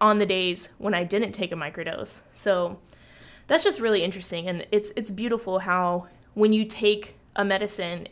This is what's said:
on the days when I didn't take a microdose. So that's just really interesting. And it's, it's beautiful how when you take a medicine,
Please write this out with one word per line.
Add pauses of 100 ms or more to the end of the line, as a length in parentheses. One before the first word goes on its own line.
on
the
days (100)
when
I
didn't
take
a
microdose. (140)
So (640)
that's
just
really
interesting.
And
it's,
it's
beautiful
how (280)
when
you
take (180)
a
medicine,